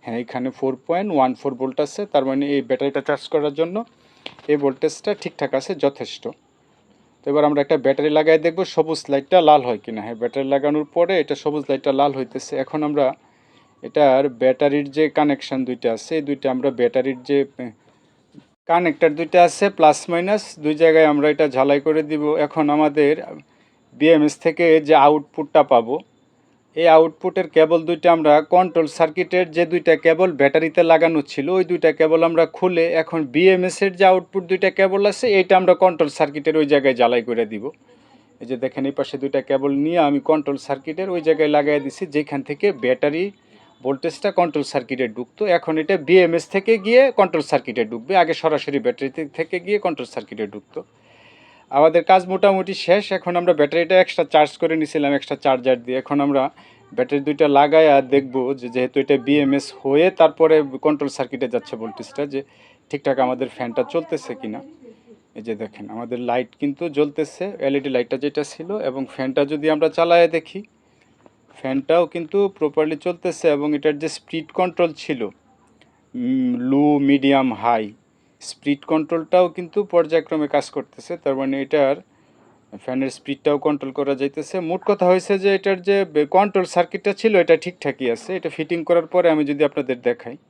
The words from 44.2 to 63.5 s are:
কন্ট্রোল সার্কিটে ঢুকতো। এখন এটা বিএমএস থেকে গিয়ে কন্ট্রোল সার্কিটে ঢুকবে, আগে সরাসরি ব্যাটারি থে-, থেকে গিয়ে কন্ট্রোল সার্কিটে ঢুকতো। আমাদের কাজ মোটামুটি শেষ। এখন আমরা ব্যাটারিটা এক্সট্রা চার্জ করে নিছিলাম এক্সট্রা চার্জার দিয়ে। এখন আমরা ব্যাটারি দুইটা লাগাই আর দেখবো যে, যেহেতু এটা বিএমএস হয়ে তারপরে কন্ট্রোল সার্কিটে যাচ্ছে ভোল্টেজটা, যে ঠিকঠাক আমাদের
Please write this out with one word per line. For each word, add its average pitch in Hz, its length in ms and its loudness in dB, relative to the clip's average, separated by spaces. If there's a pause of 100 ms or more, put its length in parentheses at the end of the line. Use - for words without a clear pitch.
কন্ট্রোল 165 340 0
সার্কিটে 127 440 -4
ঢুকতো। 120 340 -10 (140)
এখন 165 220 -2
এটা 160 160 -2 (140)
বিএমএস 170 360 4 (100)
থেকে 196 240 0
গিয়ে 226 240 4 (160)
কন্ট্রোল 175 320 0
সার্কিটে 123 340 -2
ঢুকবে, 117 320 -8
আগে 165 180 2
সরাসরি 147 440 -2
ব্যাটারি 123 320 -4
থে-, 151 260 -10
থেকে 165 200 -6 (100)
গিয়ে 202 120 -2
কন্ট্রোল 160 360 -6
সার্কিটে 110 320 -10
ঢুকতো। 101 340 -16 (920)
আমাদের 160 400 4
কাজ 190 120 6 (100)
মোটামুটি 190 420 0
শেষ। 190 380 0
এখন 180 280 -6
আমরা 175 120 2
ব্যাটারিটা 160 460 2
এক্সট্রা 180 260 2
চার্জ 151 260 4 (100)
করে 160 160 0
নিছিলাম 147 360 -2
এক্সট্রা 139 320 -4
চার্জার 131 400 2
দিয়ে। 127 140 -4
এখন 135 180 -4 (100)
আমরা 139 160 0 (500)
ব্যাটারি 131 280 -2
দুইটা 147 280 0
লাগাই 147 380 6 (100)
আর 135 80 4 (100)
দেখবো 135 260 0 (140)
যে, 123 140 -12
যেহেতু 127 320 -4
এটা 139 160 2 (100)
বিএমএস 139 400 2 (160)
হয়ে 147 280 2
তারপরে 160 440 4 (320)
কন্ট্রোল 147 300 -2
সার্কিটে 131 320 -6
যাচ্ছে 117 280 -6
ভোল্টেজটা, 110 500 -12
যে 139 140 -8 (480)
ঠিকঠাক 139 300 -4
আমাদের 127 380 -2